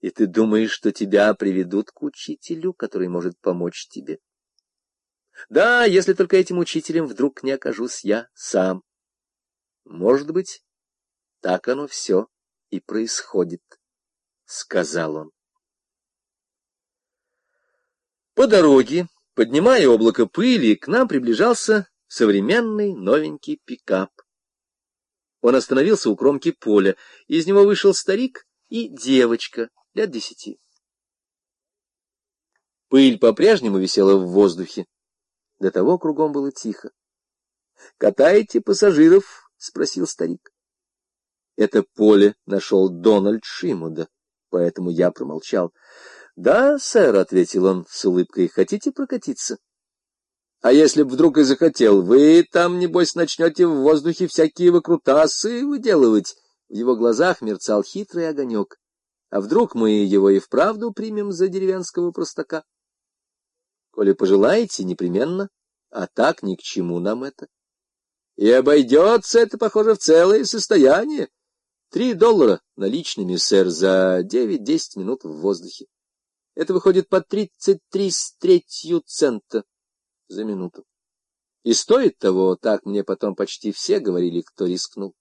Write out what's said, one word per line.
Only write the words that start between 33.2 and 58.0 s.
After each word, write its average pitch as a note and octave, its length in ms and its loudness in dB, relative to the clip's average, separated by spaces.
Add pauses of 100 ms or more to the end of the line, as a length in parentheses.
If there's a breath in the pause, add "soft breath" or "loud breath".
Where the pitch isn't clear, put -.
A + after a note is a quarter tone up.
висела G2 380 2
в F#2 120 -2
воздухе. F#2 580 0 (720)
До F#2+ 120 -2
того C3 280 0
кругом D#3 340 -4
было C#3 180 -6
тихо. - 400 -12 (1080 soft breath)
"Катаете F#3 600 2
пассажиров?" F#3+ 920 2 (100)
спросил - 460 -8
старик. - 460 -10 (1040)
Это G#2+ 260 0
поле G#2 520 4 (120)
нашел F#2+ 420 0
Дональд G2+ 560 0
Шимуда, E2 640 -10 (400)
поэтому F2 420 -4
я F2 200 0
промолчал. D#2 640 -8 (640 soft breath)
"Да, B3 420 2
сэр", — E3+ 380 2
ответил F#2 500 0
он F#2 220 -2
с - 160 -14
улыбкой, — F2+ 500 0
"хотите G#3 380 -2
прокатиться?" - 680 -10 (1040)
"А B2 100 4
если D3+ 300 6
б C3 80 0
вдруг D3 280 2
и D3+ 40 6
захотел, B2+ 600 4
вы D3 480 6
там, F3 280 0
небось, E3+ 360 -2
начнете E3+ 520 0
в D#3+ 100 0
воздухе D#3 500 0
всякие E3 440 2
выкрутасы E3+ 960 0
выделывать?" E3 720 2 (320)
В - 40 -20
его A#2 240 -2
глазах A#2+ 460 0
мерцал G#2+ 400 -4
хитрый F3 460 -10